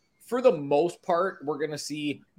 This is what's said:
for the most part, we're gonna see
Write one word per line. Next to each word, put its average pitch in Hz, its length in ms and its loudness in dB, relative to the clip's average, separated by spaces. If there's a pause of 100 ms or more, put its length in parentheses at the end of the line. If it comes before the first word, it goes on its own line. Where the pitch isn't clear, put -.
(260)
for 254 160 -2
the 233 160 6
most 147 460 0
part, 180 420 -2
we're 147 140 -4
gonna 151 180 -4
see 147 460 -6 (160)